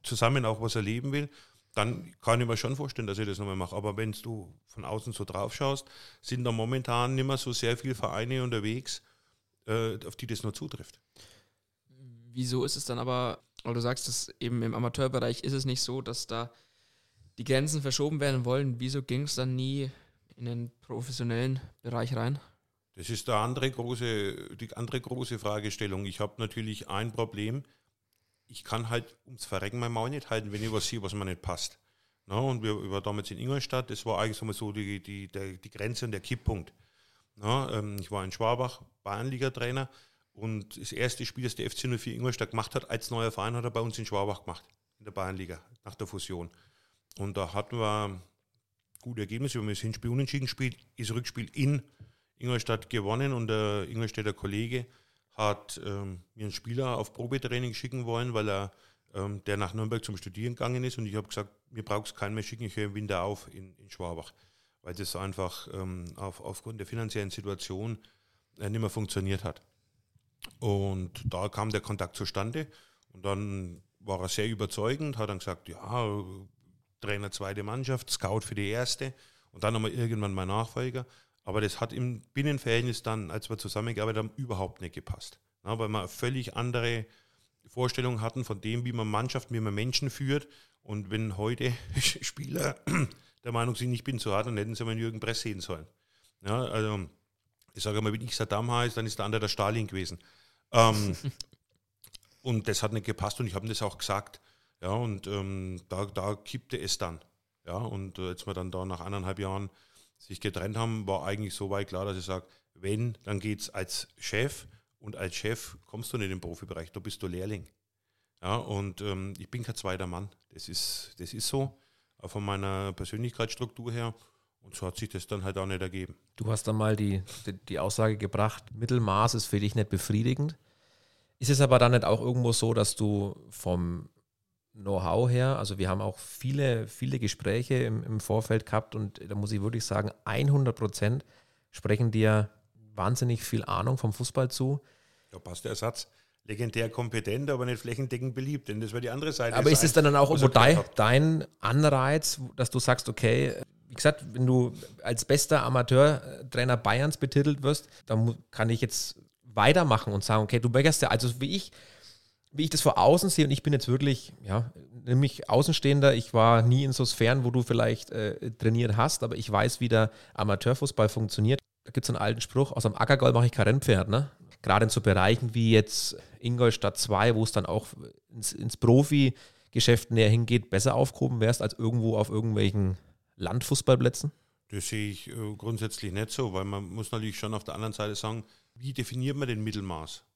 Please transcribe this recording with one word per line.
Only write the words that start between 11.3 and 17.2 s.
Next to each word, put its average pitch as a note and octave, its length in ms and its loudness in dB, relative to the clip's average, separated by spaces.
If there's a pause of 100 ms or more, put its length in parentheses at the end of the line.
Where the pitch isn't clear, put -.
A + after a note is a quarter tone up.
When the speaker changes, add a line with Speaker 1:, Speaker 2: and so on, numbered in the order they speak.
Speaker 2:
Wieso B2+ 320 -2
ist C#3 120 -2
es C#3 80 -8
dann A#2+ 140 -4
aber, B2 440 -2 (200)
weil A#2 120 -4
du A#2+ 60 0
sagst, B2 280 -2
dass - 320 -6
eben A#2+ 220 -2
im A2+ 120 -2
Amateurbereich A#2+ 680 -2
ist C3+ 100 -2
es C3+ 120 -2
nicht B2+ 180 -2
so, B2+ 200 -4
dass A#2 240 -8
da A#2 240 -6 (880)